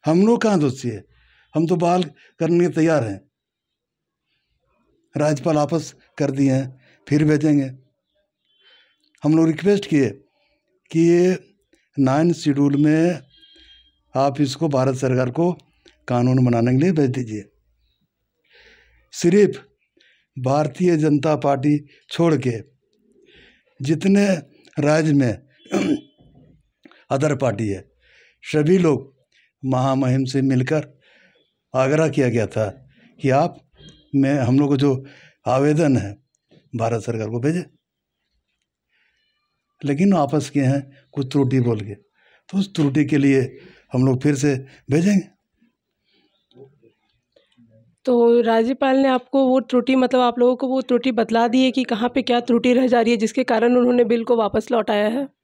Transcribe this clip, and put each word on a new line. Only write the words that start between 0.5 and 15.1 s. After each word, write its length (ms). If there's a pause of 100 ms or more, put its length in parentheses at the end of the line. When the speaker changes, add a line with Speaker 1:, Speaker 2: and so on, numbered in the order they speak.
Speaker 1:
दोषी 280
है? 160 (500)
हम 120
तो 100
बहाल 260 (380)
करने 240
के 60
तैयार 340
हैं, 160 (1900)
राज्यपाल 420
वापस 380 (240)
कर 120
दिए 220
हैं, 280 (260)
फिर 180
भेजेंगे। 460 (1500)
हम 140
लोग 100
रिक्वेस्ट 400
किए 220 (840)
कि 100
ये 380 (580)
नाइन 360
शेड्यूल 440
में 440 (960)
आप 260
इसको 280
भारत 280
सरकार 340